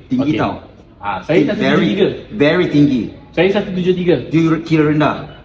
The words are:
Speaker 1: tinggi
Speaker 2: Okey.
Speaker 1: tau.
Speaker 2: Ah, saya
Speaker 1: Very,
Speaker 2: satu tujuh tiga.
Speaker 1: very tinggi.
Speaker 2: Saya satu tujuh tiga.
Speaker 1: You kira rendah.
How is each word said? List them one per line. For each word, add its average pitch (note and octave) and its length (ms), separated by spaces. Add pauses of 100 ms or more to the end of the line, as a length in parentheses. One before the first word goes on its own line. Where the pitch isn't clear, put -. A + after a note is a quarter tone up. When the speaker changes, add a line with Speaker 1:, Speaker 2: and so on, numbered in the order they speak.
Speaker 1:
tinggi B2+ 320
Speaker 2:
Okey. - 0
Speaker 1:
tau. A2 240 (400)
Speaker 2:
Ah, G2+ 180
saya E3 220
Speaker 1:
Very, A3+ 80
Speaker 2:
satu G#3 120 (140)
tujuh F3 140
tiga. G3 180 (220)
Speaker 1:
very D#3 400
tinggi. C#3+ 320 (320)
Speaker 2:
Saya F3+ 160
satu G3+ 220
tujuh F3+ 240
tiga. F3 200 (140)
Speaker 1:
You D#3+ 320
kira D#3 240
rendah. D3 480 (120)